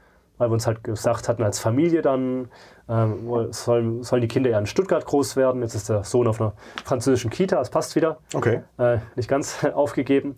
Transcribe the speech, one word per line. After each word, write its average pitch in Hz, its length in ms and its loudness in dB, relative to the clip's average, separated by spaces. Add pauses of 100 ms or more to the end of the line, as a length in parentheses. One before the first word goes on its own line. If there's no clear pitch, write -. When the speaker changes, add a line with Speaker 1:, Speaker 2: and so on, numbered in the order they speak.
(380)
Speaker 1:
weil 120 120 2
wir 113 40 2
uns 113 140 0
halt 113 160 -2
gesagt 113 460 -2
hatten, 117 120 -2
als 104 180 0
Familie 156 420 2
dann, 131 480 0 (400)
ähm, 113 360 0
wo-, 117 260 -2
sollen, 120 520 0
sollen 123 180 2
die 117 60 0
Kinder 127 220 0
eher 110 100 2
in 104 60 0
Stuttgart 185 400 0
groß 143 320 0
werden. 127 240 2
Jetzt 117 120 -4
ist 113 160 -6
der 104 140 0
Sohn 123 240 2
auf 110 140 0
einer 110 120 0 (300)
französischen 123 480 0
Kita, 185 300 0
es 123 80 -6
passt - 260 -4
wieder. 160 220 2 (160)
Speaker 2:
Okay. 120 280 0 (160)
Speaker 1:
Äh, 120 200 4 (180)
nicht 120 140 -4
ganz - 360 -2
<laughs> 139 80 0
aufgegeben. 139 640 0